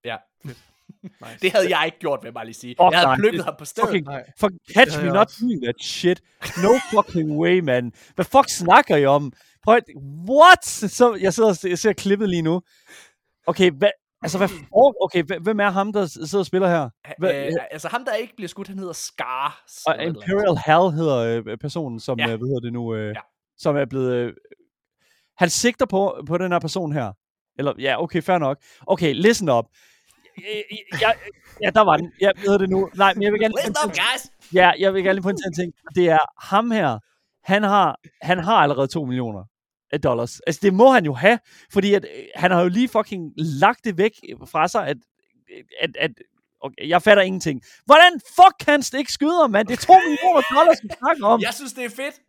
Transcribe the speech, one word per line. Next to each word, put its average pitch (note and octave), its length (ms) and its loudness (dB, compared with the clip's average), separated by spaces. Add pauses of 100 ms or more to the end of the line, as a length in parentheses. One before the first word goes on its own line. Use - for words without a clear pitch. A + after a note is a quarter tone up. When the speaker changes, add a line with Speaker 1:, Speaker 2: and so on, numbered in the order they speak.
Speaker 1:
Ja. A2+ 120 -10 (840)
Speaker 2:
Nice. A2+ 400 -20
Speaker 1:
Det F#3 100 -2
havde F#3+ 240 2
jeg D3+ 100 0
ikke E3 120 -10
gjort, C#3+ 240 -4
vil - 40 -18
jeg A#2+ 80 -18
bare A2+ 100 -12
lige A2+ 100 -16
sige. B2 160 -18 (100)
Speaker 3:
Fuck F3+ 120 6
Speaker 1:
Jeg E3 60 4
havde F3 100 4
Speaker 3:
nej. C3 80 2
Speaker 1:
plukket G3+ 220 0
Speaker 3:
Det C#3 60 -6
Speaker 1:
ham - 140 -8
på D3+ 60 -20
stedet. A3+ 240 -4
Speaker 3:
fucking, F#3+ 180 -2
Speaker 2:
Nej. C#3 180 -12 (140)
Speaker 3:
fuck, G3+ 140 0
catch - 320 2
Speaker 2:
Det D3+ 80 -2
havde D3 140 -4
Speaker 3:
me - 0 -
Speaker 2:
jeg - 80 -2
Speaker 3:
not G#3 120 4
Speaker 2:
også. - 140 -20
Speaker 3:
doing A3 220 -4
that A#2+ 200 -6
shit. - 400 -4 (400)
No A3+ 160 4 (160)
fucking D#3 460 -2
way, F3 200 2
man. B2 320 -2 (220)
Hvad F3+ 100 -2
fuck C4+ 240 2
snakker F#3+ 480 2
I C#3+ 100 4
om? C#3 260 2 (320)
Prøv A3+ 120 4
at, A#3+ 80 0 (460)
what? E4+ 360 8
Så A3+ 480 0
jeg F#3 200 -2
sidder A3+ 140 2
og, F#3 220 -2
jeg F3 80 -4
ser G#3+ 140 0
klippet G3+ 360 -2
lige E3+ 140 -2
nu. E3 200 0 (840)
Okay, F3+ 240 2
hvad, D3+ 200 0 (320)
altså, F3 160 -6
hvad F#3+ 100 0
for-, G3 560 0
okay, F3 180 -2
hve-, D#3+ 160 -6
hvem G3+ 220 -4
er G3+ 100 2
ham, G3 220 -4
der G3 140 -2
s-, D3+ 60 -12
sidder D#3+ 260 -6
og F#3 80 -2
spiller F#3 220 0
her? D#3 220 0 (140)
Speaker 1:
Ha-, D3+ 140 -16
Speaker 3:
Hvad, E3 160 -2
Speaker 1:
øh, C#3 100 -6
Speaker 3:
ja. D#3 260 -6
Speaker 1:
altså, D#3 180 -12
ham, B3 160 -6
der A#3+ 100 -6
ikke A3+ 220 -8
bliver F#3 120 -12
skudt, G3 200 -14
han F#3+ 100 -14
hedder F#3 140 -10
Scar, C3+ 720 -10 (220)
Speaker 3:
Og D#3+ 60 0
Speaker 1:
eller C3+ 120 -4
et - 20 -4
eller E3+ 160 -8
andet. F3+ 100 -6
Speaker 3:
Imperial G3 240 0
Hal D#3+ 360 2
hedder, B2 540 -2
øh, G#2+ 120 -10
personen, C#3 420 -10
som, B2+ 180 -8
Speaker 1:
Ja. D3 60 -2
Speaker 3:
øh, C3+ 40 -2 (100)
hvad B2 100 -8
hedder C3 120 -4
det A#2 120 -10
nu, A#2 220 -8
øh, G#2+ 220 -8
Speaker 1:
Ja. G#2 40 -14 (380)
Speaker 3:
som D3 180 -2
er C#3 80 0
blevet... B2+ 300 -4
Øh, A#2+ 200 -4 (1000)
han F3+ 140 0
sigter A#3+ 360 0
på, F#3+ 400 -4
på E3 120 -4
den F#3 140 -4
her F3 60 0
person E3 340 -6
her. A#2+ 200 -6 (460)
Eller, C#3 200 -4
ja, C3 240 -2
okay, E3+ 200 -4
fair F3+ 160 0
nok. C#3+ 240 -4 (240)
Okay, E3+ 280 0
listen G3+ 340 2
up. A#2 160 2 (800)
Ja, G#3 200 -10 (380)
ja, A3 100 2 (520)
ja, F#3+ 80 0
der A3 100 4
var F3 160 4
den. E3 240 -6
Ja, G3 140 2
hvad F#3 80 -12
hedder G3+ 160 2
det F#3+ 120 0
nu? F#3+ 240 -2
Nej, F#3+ 200 2
men G3+ 80 -4
jeg G#3 100 0
vil G#3+ 80 -2
gerne A3 160 0
Speaker 1:
Listen D4 320 -2
up, - 60 -4
guys! A3+ 580 -6
Speaker 3:
Ja, F3+ 260 4
jeg F#3+ 160 0
vil F#3+ 80 -2
gerne F#3 120 0
lige G3 80 -6
pointere F#3+ 240 -6
en F3 80 -10
ting. F3 180 -6 (220)
Det F3+ 140 2
er D#3+ 100 4 (280)
ham A3+ 240 0
her. D#3 280 -2 (460)
Han G3+ 180 0
har, G3 360 2 (240)
han F3+ 160 0
har F#3 160 -2
allerede C#3+ 340 4
to D#3 160 -6
millioner A#2+ 400 -6 (480)
af D3+ 80 -4
dollars. B2 400 -4
Altså, D#3 220 -6
det F#3 120 4
må B3 180 6
han A3 120 2
jo C#3+ 100 -2
have, G3 240 2 (340)
fordi G3+ 220 2
at, G3 100 0
øh, F2+ 200 -16 (100)
han F3+ 160 0
har F3 120 2
jo F3+ 60 2
lige A#3 200 0
fucking F#3+ 480 -6
lagt D#3+ 480 0
det F#3+ 140 -6
væk G#3+ 140 0 (340)
fra E3 220 -2
sig, F#3 180 -4
at, C#3 100 -6 (840)
at, - 160 -8
at, D#3+ 140 -4 (500)
okay, C#3 280 -12
jeg E3+ 140 0
fatter G3+ 200 6
ingenting. E3+ 400 -4 (220)
Hvordan E4 280 8
fuck F4 480 6
kan D4 120 0 (200)
han C4 80 -6
ikke C4+ 120 -6
skyde E4 280 0
ham, C#4 100 4
mand? G3+ 180 0
Det A#3+ 100 -4
er - 80 -10
to F4 60 10 (160)
millioner D#4 320 2 (160)
dollars, D#4+ 260 4
vi G#3 60 -16 (100)
snakker C4+ 280 -2
om. A3+ 160 4
Speaker 1:
Jeg A3+ 120 -4
synes, C4+ 180 -14
det B3 120 -12
er A#3 60 -10
fedt. C4+ 240 -10 (140)